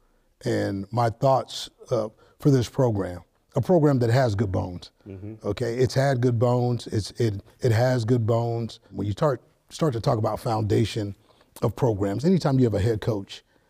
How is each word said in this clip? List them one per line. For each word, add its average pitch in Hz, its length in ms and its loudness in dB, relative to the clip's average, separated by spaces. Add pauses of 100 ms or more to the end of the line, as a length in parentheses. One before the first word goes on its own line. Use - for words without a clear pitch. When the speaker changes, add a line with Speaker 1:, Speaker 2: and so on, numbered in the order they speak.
(440)
Speaker 1:
and 104 480 -4
my 117 160 2
thoughts, 127 600 -2 (200)
uh, 110 200 -2 (280)
for 147 120 2
this 127 180 4
program, 98 540 -2 (340)
a 131 60 0
program 147 380 4
that 117 100 2
has 120 260 2
good 101 160 0
bones. 92 400 -6 (160)
Speaker 2:
Mm-hmm. 104 360 -14
Speaker 1:
Okay, 117 320 -4
it's 127 180 0
had 135 260 0
good 123 180 2
bones. 123 480 0
It's, - 260 -4
it, 107 300 -2 (180)
it 120 120 2
has 123 320 2
good 117 220 0
bones. 117 520 -2 (140)
When 98 140 -6
you 104 60 -2
start, 139 300 -2 (280)
start 151 240 -2
to 113 60 -4
talk 123 180 0
about 107 200 -2
foundation 107 800 -2 (460)
of 117 120 0
programs, 104 500 0
anytime 160 360 2
you 127 60 6
have 104 80 2
a 95 60 0
head 110 200 0
coach 101 420 -6 (280)